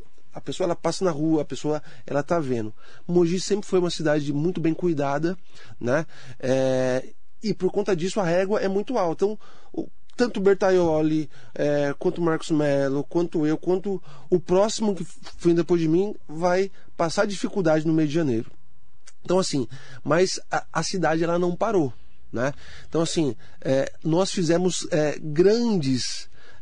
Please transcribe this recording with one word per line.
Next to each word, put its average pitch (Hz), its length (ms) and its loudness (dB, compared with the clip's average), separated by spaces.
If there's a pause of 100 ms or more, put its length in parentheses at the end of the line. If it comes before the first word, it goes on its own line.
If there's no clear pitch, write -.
(320)
a - 80 -8
pessoa, - 240 -4
ela 170 100 0
passa 165 300 -2
na 180 60 4
rua, 156 320 2
a - 20 -4
pessoa, 151 380 -2 (240)
ela 139 160 0
tá 170 180 0
vendo. 120 320 -2 (340)
Mogi 175 320 4
sempre 202 300 -2
foi 185 100 2
uma 175 120 2
cidade 151 420 0
muito 160 300 0
bem 160 100 2
cuidada, 156 640 0 (420)
né? 123 280 0 (340)
É, 131 640 2 (380)
e 208 100 0
por 185 180 -2
conta 208 240 0
disso 175 260 -2
a 190 40 2
régua 190 340 2
é - 80 0
muito 208 300 0
alta. 180 300 2
Então, 214 120 -2 (320)
o, - 160 -4 (300)
tanto 233 240 2
o - 20 0
Bertaioli, 170 840 4 (260)
é, 143 440 0
quanto 175 240 0
o - 20 2
Marcos 160 260 0
Mello, 139 540 2
quanto 170 400 0
eu, 151 140 2
quanto 185 440 -2 (280)
o 180 100 6
próximo 202 540 2
que 170 80 -4
f-, - 160 -6 (220)
vem 170 140 4
depois 170 240 4
de 160 100 2
mim, 190 260 2 (120)
vai 180 440 0 (260)
passar 175 300 2
dificuldade 175 600 2
no 165 60 4
mês 160 160 4
de 139 60 -2
janeiro. 127 360 0 (720)
Então, 180 160 2
assim, 147 300 0 (340)
mas 165 380 2 (100)
a, 156 220 -2
a 165 100 0
cidade, 165 400 0
ela 170 160 0
não 180 160 0
parou, 180 380 0 (400)
né? 123 200 -2 (360)
Então, 156 120 0
assim, 160 360 0 (240)
é, 135 320 0 (100)
nós 170 300 2
fizemos, 175 580 0
é, 151 300 0
grandes, 170 1080 2 (340)